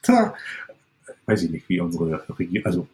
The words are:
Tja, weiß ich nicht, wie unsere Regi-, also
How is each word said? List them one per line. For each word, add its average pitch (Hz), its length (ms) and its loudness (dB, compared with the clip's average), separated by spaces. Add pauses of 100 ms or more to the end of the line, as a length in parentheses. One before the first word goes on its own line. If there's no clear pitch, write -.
Tja, 233 320 4 (920)
weiß 107 160 2
ich 85 80 0
nicht, - 180 -8
wie 90 120 0
unsere 85 440 -2 (140)
Regi-, 90 260 -4
also 87 300 -2